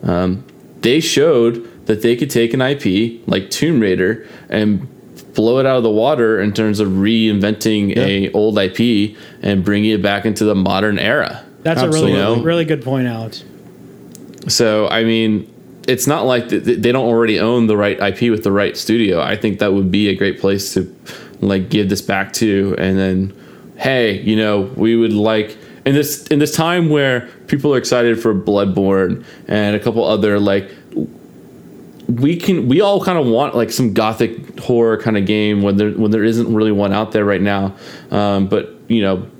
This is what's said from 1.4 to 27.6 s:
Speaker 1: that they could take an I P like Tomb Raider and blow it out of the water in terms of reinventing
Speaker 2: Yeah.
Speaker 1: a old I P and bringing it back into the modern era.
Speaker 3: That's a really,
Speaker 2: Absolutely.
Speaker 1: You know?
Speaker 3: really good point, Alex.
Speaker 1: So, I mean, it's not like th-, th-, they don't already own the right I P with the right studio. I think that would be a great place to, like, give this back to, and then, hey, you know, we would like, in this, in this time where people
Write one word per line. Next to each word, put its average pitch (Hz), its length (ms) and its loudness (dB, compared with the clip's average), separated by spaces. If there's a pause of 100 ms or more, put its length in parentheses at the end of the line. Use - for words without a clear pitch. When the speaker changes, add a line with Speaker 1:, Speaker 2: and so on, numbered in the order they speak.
Speaker 1:
that 104 160 -2
they 117 140 2
could 139 140 -4
take 117 240 0
an 131 80 0
I 135 120 0
P 113 520 -2
like 98 240 -2
Tomb 151 300 0
Raider 95 460 0 (220)
and 107 380 -2 (480)
blow 117 240 2
it 131 80 2
out 131 100 2
of 127 60 0
the 113 80 2
water 110 500 2
in 101 120 0
terms 107 280 0
of 104 80 2
reinventing 104 1080 0
Speaker 2:
Yeah. 120 80 2
Speaker 1:
a 98 280 0
old 107 260 2
I 98 100 0
P 107 480 0 (260)
and 98 220 0
bringing 104 260 2
it 104 120 0
back 101 240 -2
into 107 180 0
the 107 100 2
modern 98 440 0
era. - 440 -2 (200)
Speaker 3:
That's 160 200 0
a - 60 0
really, - 0 -
Speaker 2:
Absolutely. 156 240 2
Speaker 1:
You - 60 0
know? 117 240 0
Speaker 3:
really 165 220 0
good 156 180 -4
point, 131 260 -2
Alex. 113 360 -10 (1000)
Speaker 1:
So, 107 420 2
I 113 160 0
mean, 113 480 0 (360)
it's - 180 0
not 139 200 0
like 123 220 0
th-, - 160 -2
th-, 117 160 0
they 120 120 2
don't 127 140 0
already 113 340 2
own 117 260 2
the 107 100 2
right 101 240 0
I 101 120 0
P 120 180 0
with 107 140 -2
the 98 80 2
right 101 240 0
studio. 104 440 0
I 69 160 -2
think 98 220 -2
that 104 160 0
would 98 160 0
be 104 180 2
a 95 60 0
great 98 260 -2
place 98 340 -2
to, 92 200 -2 (460)
like, 98 300 0
give 190 180 2
this 98 140 -2
back 98 320 -4
to, 98 440 0
and 95 200 0
then, 95 340 0 (440)
hey, 123 440 0
you 107 160 0
know, 104 400 0
we 113 200 2
would 113 160 2
like, 107 440 0 (300)
in 139 80 2
this, 143 340 -2
in 151 120 2
this 147 140 0
time 170 360 0
where 135 380 0 (180)
people 143 280 0